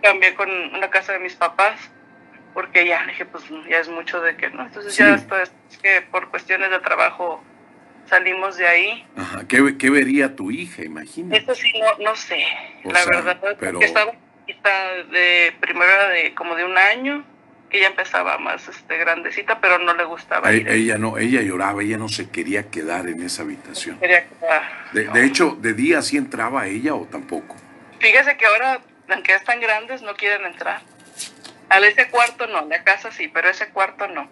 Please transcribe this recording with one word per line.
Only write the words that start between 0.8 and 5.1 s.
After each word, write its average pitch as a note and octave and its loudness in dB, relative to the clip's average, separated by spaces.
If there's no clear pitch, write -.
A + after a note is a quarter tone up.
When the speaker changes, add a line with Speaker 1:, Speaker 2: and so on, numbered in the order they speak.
Speaker 1:
casa F#3+ -2
de F#3+ -4
mis F3+ -10
papás, G3 -2
porque - 0
ya E3+ 0
dije, - -10
pues, D#3+ -16
ya E3 0
es E3 -2
mucho E3 -8
de E3 0
que, D3+ -4
¿no? C3+ -10
Entonces G3+ -12
Speaker 2:
Sí. G3+ 4
Speaker 1:
ya G#3 8